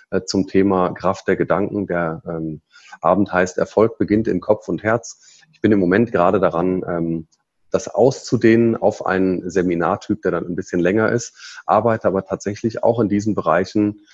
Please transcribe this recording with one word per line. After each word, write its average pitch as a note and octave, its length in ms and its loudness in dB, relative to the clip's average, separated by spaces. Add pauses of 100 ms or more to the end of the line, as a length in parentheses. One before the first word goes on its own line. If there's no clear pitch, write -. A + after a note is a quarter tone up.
äh, F#2+ 160 -2
zum F#2+ 220 0
Thema F#2+ 420 2
Kraft F#2 400 -4
der F#2 80 2
Gedanken. F2 500 -2
Der, E2+ 400 -4
ähm, D#2+ 320 -8 (400)
Abend F2+ 320 2
heißt F2+ 260 0
Erfolg G#2 400 0
beginnt G#2 300 0
in F#2 140 -2
Kopf - 260 -2
und F2 160 -4
Herz. - 560 -6 (140)
Ich - 80 -20
bin A2 100 4
im G#2 80 4
Moment G2 320 2
gerade F2+ 300 2
daran, F2+ 440 0
ähm, E2 420 -4 (440)
das - 160 -2
auszudehnen A#2 880 2
auf - 300 -2
einen F#2 440 0
Seminartyp, F2 720 -2
der F2+ 80 0
dann E2+ 140 -4
ein E2+ 120 -6
bisschen F2+ 240 -4
länger G#2 280 2
ist, - 560 -8
arbeite G#2+ 420 2
aber F#2+ 180 0
tatsächlich G#2 580 -6
auch A#2 160 2
in A2 80 2
diesen G#2 260 -2
Bereichen G2 680 0 (120)